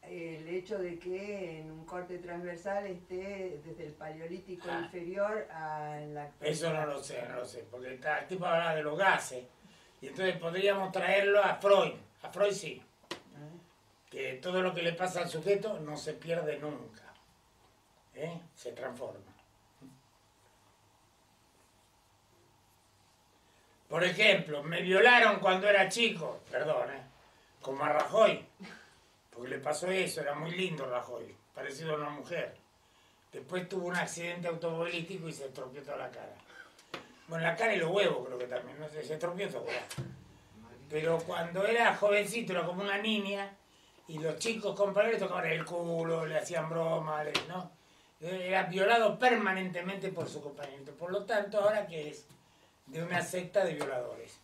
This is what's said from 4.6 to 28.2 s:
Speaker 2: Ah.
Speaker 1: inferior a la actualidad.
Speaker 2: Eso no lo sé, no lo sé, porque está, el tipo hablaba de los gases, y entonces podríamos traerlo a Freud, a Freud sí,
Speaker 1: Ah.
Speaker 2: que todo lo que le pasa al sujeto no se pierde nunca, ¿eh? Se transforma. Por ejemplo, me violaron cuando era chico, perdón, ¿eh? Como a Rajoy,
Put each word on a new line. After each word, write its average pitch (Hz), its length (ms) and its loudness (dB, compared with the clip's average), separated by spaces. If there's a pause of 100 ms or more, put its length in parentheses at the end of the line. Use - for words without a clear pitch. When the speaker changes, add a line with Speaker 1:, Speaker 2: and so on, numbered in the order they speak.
Speaker 2:
Ah. 170 160 -4
Speaker 1:
inferior 190 680 -2
a 151 560 -6
la 147 160 -8
actualidad. 147 340 -4
Speaker 2:
Eso 160 160 0
no 156 140 0
lo 139 160 -6
sé, 123 260 -8
no 127 60 -8
lo 120 100 -6
sé, 117 240 -14
porque 127 240 -10
está, 143 260 -2
el - 80 -8
tipo 180 180 -4
hablaba 170 300 4
de 156 80 0
los 151 140 -2
gases, 165 480 2 (560)
y 135 60 -12
entonces 175 300 0
podríamos 190 540 2
traerlo 196 520 6
a 175 120 4
Freud, 190 380 6 (300)
a 123 60 -12
Freud 202 220 4
sí, 135 300 -6 (300)
Speaker 1:
Ah. 151 460 -16 (520)
Speaker 2:
que 131 320 -6
todo 180 220 0
lo 180 100 0
que 170 80 -4
le 170 120 2
pasa 180 280 -2
al 170 80 -2
sujeto 202 500 0
no 151 160 -6
se 147 180 -6
pierde 156 440 -2
nunca, 123 560 -10 (1000)
¿eh? 165 260 -8 (140)
Se 120 160 -12
transforma. 120 600 -10 (4000)
Por 160 160 2
ejemplo, 180 600 4
me 170 180 -4
violaron 208 580 8
cuando 190 300 4
era 190 200 8
chico, 180 500 0 (100)
perdón, 131 420 0
¿eh? 139 100 -10 (600)
Como 135 220 -4
a 147 60 2
Rajoy, 180 560 6 (880)